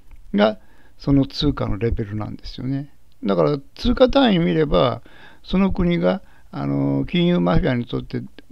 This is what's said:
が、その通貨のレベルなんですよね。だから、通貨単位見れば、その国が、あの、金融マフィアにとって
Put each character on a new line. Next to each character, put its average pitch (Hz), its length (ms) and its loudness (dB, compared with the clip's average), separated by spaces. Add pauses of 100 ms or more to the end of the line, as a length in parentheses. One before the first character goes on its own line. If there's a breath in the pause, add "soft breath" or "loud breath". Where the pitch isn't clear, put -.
(320)
が、 214 280 2 (360 soft breath)
そ - 160 0
の 135 140 4
通 143 260 -2
貨 120 140 -4
の 107 120 -2
レ 117 120 0
ベ 113 140 -2
ル 101 100 -10
な 107 120 -6
ん 107 100 -12
で - 100 -16
す - 140 -14
よ 127 80 -6
ね。 139 260 -6 (300)
だ 196 100 0
か 170 80 2
ら、 147 160 2 (160)
通 240 220 0
貨 254 120 6
単 240 260 4
位 175 40 2
見 170 160 0
れ 156 120 2
ば、 135 360 0 (400 loud breath)
そ - 160 -2
の 190 140 2
国 175 260 0
が、 185 240 0 (300 soft breath)
あ 139 120 -6
の、 139 420 0
金 175 200 0
融 175 140 2
マ 170 180 2
フ 180 80 2
ィ 131 60 2
ア - 20 0
に 120 120 -4
と - 120 -6
っ 127 60 -8
て 120 180 -8 (300)